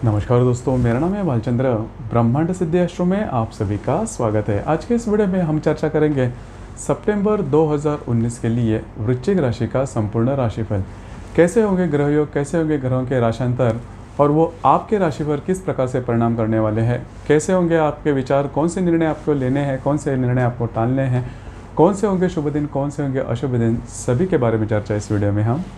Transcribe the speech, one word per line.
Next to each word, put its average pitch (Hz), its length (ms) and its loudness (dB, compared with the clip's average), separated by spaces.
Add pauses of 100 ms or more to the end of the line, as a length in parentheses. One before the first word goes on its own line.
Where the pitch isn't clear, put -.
नमस्कार 110 360 2
दोस्तों, 127 380 2
मेरा 120 220 2
नाम 170 140 0
है 208 100 -2
भालचंद्र। 127 480 0 (380)
ब्रह्मांड 123 420 2
सिद्धि 175 260 -2
एस्ट्रो 180 280 0
में 196 200 0
आप 113 260 -2
सभी 104 260 -2
का 156 280 -2
स्वागत 107 440 -2
है। 101 140 0
आज 156 220 -2
के 240 100 0
इस 233 120 -2
वीडियो 208 200 2
में 185 140 0
हम 156 180 0
चर्चा 151 300 0
करेंगे 147 400 2 (480)
सितंबर 208 640 0
दो 151 240 4
हज़ार 147 320 0 (100)
उन्नीस 117 320 0
के 117 100 -2
लिए 113 320 0 (180)
वृश्चिक 127 400 0
राशि 117 280 0
का 131 180 0
संपूर्ण 117 440 0
राशिफल। 110 540 -2 (520)
कैसे 175 260 4
होंगे 185 260 2
ग्रह 143 200 2
योग, 147 260 0
कैसे 143 240 -2
होंगे 156 200 0
ग्रहों 127 260 0
के 127 160 0
राशांतर 120 580 2 (420)
और 147 120 6
वो 160 220 2 (120)
आपके 165 320 4
राशि 165 260 0
पर 147 140 -2
किस 185 220 -2
प्रकार 131 280 -2
से 127 120 -2
परिणाम 117 360 0
करने 110 240 2
वाले 110 220 2
हैं, 120 260 0 (200)
कैसे 151 260 4
होंगे 170 240 2
आपके 151 340 0
विचार, 139 360 2
कौन 143 200 0
से 170 140 -2
निर्णय 165 240 2
आपको 151 280 0
लेने 135 260 0
हैं, 135 220 -2
कौन 143 160 0
से 139 200 -2
निर्णय 127 240 0
आपको 120 240 0
टालने 123 380 0
हैं, 123 280 -2 (460)
कौन 170 160 6
से 202 140 -2
होंगे 185 220 2
शुभ 151 200 -2
दिन, 147 160 -2
कौन 143 240 -2
से 143 140 -6
होंगे 135 160 -2
अशुभ 123 320 -2
दिन, 117 260 2 (100)
सभी 127 380 -2
के 185 120 0
बारे 113 200 2
में 110 100 0
चर्चा 107 280 0
इस 107 160 -4
वीडियो 104 200 2
में 104 120 0
हम 123 180 0 (160)